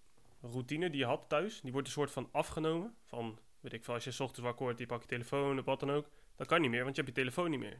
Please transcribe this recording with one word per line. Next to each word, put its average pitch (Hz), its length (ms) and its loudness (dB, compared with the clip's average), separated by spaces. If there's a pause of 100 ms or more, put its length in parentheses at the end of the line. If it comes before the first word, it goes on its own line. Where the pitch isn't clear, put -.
(420)
routine 127 480 -2
die 143 100 0
je 131 60 4
had 131 220 2
thuis, 175 340 2
die 131 100 -6
wordt 135 160 0
een - 60 -6
soort 143 180 2
van 127 200 -2
afgenomen. 160 640 0 (100)
Van, 113 340 -4 (200)
weet 123 140 -10
ik 113 100 -8
veel, 123 100 -4
als 117 100 -2
je 131 80 -4
's - 80 -4
ochtends 123 220 -4
wakker 120 220 -2
wordt, 120 160 -2
je 123 60 -6
pakt 120 160 -4
je - 60 -18
telefoon 135 520 0
of 131 60 -2
wat 135 140 2
dan 139 120 0
ook. 147 180 0 (260)
Dat 139 120 -8
kan 170 140 6
niet 139 80 6
meer, 120 140 2
want 135 120 -2
je 160 60 0
hebt 127 140 -4
je 139 60 2
telefoon 165 280 0
niet 139 100 0
meer. 107 200 -8